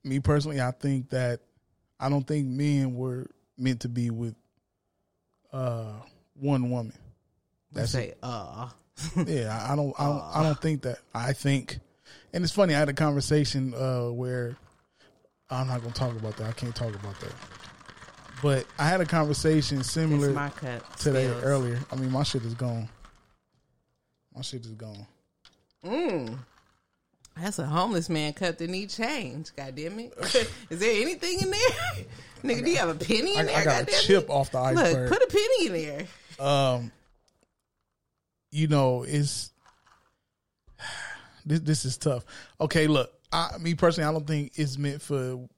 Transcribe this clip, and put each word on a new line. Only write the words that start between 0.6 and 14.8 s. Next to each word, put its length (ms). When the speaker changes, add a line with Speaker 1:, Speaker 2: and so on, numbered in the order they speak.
Speaker 1:
think 400
that, 280
I 100
don't 180
think 200
men 480
were 320
meant 240
to 80
be 200
with 240
uh, 400
one 360
woman. 240
Speaker 2:
You 80
Speaker 1:
That's 120
Speaker 2:
say, 180
Speaker 1:
it. 120
Speaker 2:
"Uh." 480
Speaker 1:
Yeah, 420
I, 60
I 20
don't, 220
I 80
don't, 160
I 180
Speaker 2:
Uh. 40
Speaker 1:
don't 180
think 220
that. 160
I 180
think, 460
and 100
it's 100
funny, 220
I 40
had 100
a 40
conversation, 800
uh, 360
where, 460